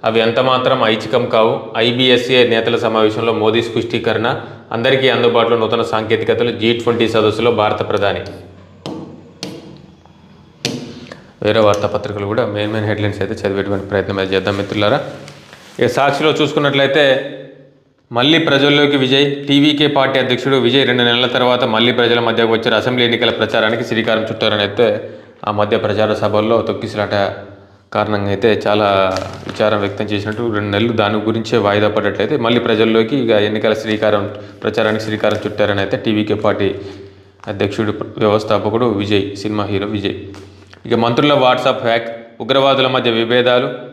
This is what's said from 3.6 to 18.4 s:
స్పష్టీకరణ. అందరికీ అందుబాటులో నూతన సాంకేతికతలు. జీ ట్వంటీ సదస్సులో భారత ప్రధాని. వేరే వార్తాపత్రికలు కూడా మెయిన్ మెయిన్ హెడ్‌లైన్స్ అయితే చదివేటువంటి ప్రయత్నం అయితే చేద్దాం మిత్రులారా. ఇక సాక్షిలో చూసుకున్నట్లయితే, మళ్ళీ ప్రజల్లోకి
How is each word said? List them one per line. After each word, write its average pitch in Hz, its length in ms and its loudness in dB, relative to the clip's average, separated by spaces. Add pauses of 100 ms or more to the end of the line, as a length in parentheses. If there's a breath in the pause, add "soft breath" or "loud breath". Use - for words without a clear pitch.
స్పష్టీకరణ. 117 760 -2 (320 loud breath)
అందరికీ 131 360 2
అందుబాటులో 117 480 2
నూతన 113 260 0
సాంకేతికతలు. 110 720 0
జీ 110 200 0
ట్వంటీ 117 360 0
సదస్సులో 110 420 2
భారత 107 380 0
ప్రధాని. 98 320 -2 (3250 loud breath)
వేరే 107 180 2
వార్తాపత్రికలు 101 640 0
కూడా 113 200 -2
మెయిన్ 104 260 -4
మెయిన్ 107 160 -2
హెడ్‌లైన్స్ 101 340 -2
అయితే 101 260 -4
చదివేటువంటి 98 380 -2
ప్రయత్నం 98 320 -2
అయితే 95 160 -2
చేద్దాం 98 220 0
మిత్రులారా. 104 440 0 (800 loud breath)
ఇక 123 80 4
సాక్షిలో 139 440 2
చూసుకున్నట్లయితే, 143 760 2 (1080)
మళ్ళీ 139 260 2
ప్రజల్లోకి 143 580 2